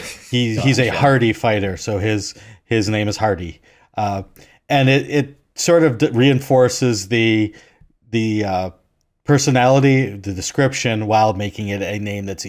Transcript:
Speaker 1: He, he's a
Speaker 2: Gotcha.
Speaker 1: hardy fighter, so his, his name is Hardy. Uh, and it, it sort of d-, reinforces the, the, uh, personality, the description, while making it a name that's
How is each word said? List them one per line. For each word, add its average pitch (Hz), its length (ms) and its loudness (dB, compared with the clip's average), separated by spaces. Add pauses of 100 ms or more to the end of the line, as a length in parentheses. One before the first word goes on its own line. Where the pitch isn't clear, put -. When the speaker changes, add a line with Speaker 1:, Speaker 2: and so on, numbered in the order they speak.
(320)
Speaker 1:
He, 120 260 -2
he's 127 220 0
a 123 80 2
Speaker 2:
Gotcha. 95 120 -4
Speaker 1:
hardy 127 340 2
fighter, 101 440 -2
so 104 220 -6
his, 104 340 -4 (320)
his 110 240 -2
name 107 180 -2
is 101 80 -4
Hardy. 92 460 -4 (340)
Uh, 101 280 -4 (440)
and 139 220 2
it, 139 200 2
it 139 300 -2 (160)
sort 170 280 4
of 123 160 2
d-, 151 100 2
reinforces 127 1000 2
the, 110 480 2 (560)
the, 110 320 -2
uh, 92 260 -4 (540)
personality, 135 880 2
the 101 220 -8
description, 113 760 -2
while 107 260 4
making 104 360 -8
it 101 120 -4
a 101 180 -6
name 101 260 -8
that's 98 240 -10